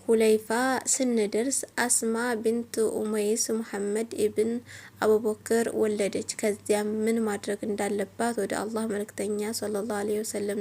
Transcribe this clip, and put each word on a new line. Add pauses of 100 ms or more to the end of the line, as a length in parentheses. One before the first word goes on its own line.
ሁለይፋ (400)
ስንደርስ (200)
አስማ (200)
ቢንት (160)
ኡመይስ
ሙሐመድ
ኢብን (460)
አቡበክር
ወለደች።
ከዚያም (100)
ምን
ማድረግ
እንዳለባት
ወደ
አላህ
መልእክተኛ
ሰለላሁ
ዐለይሂ
ወሰለም